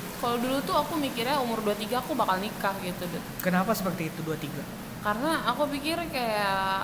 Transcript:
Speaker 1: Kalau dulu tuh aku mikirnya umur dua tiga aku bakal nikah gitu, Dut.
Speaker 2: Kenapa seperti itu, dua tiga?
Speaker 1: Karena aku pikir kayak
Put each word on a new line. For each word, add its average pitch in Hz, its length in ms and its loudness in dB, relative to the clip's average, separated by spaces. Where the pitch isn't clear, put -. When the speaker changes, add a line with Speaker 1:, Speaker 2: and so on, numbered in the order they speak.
Speaker 1:
Kalau 240 180 0
dulu 254 260 2
tuh 370 120 0
aku 302 220 2
mikirnya 269 420 0
umur 233 240 0
dua 208 120 2
tiga 214 240 -2
aku 254 160 -2
bakal 190 240 2
nikah 196 420 -2
gitu, 180 260 -4
Dut. 175 180 -4
Speaker 2:
Kenapa 185 320 4
seperti 180 380 0
itu, - 120 -6
dua 156 140 -2
tiga? - 260 -4
Speaker 1:
Karena 247 460 0
aku 269 240 2
pikir 285 260 0
kayak 214 480 0